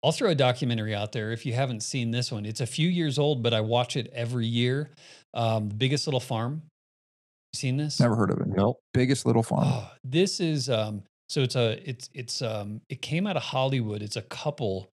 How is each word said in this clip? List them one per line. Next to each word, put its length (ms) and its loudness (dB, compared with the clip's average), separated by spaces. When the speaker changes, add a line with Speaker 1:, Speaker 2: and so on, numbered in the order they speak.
Speaker 1:
I'll 80 4
throw 180 2
a 40 4
documentary 600 2
out 180 -4
there 200 -2
if 140 -6
you 60 -2
haven't 300 -2
seen 280 -2
this 200 -2
one. 140 -6
It's 160 -6
a 60 -2
few 220 0
years 300 0
old, 240 2
but 120 4
I 60 4
watch 360 2
it 160 -4
every 340 -2
year. 440 0
Um, 340 0
The 60 -6
Biggest 320 0
Little 140 0
Farm. 420 -4
Seen 220 -2
this? 240 -2
Speaker 2:
Never 160 6
heard 140 2
of 100 0
it. 80 -2
Speaker 3:
Nope. 300 2
Speaker 2:
Biggest 340 2
Little 160 6
Farm. 240 0
Speaker 1:
Oh, 240 0
this 360 2
is, 280 0
um, 340 0
so 140 0
it's 140 0
a, 320 0
it's, 240 -10
it's, 300 -8
um, 460 -6
it 140 -10
came 240 -2
out 100 -2
of 60 -2
Hollywood. 600 0
It's 140 -6
a 60 -6
couple. 760 -4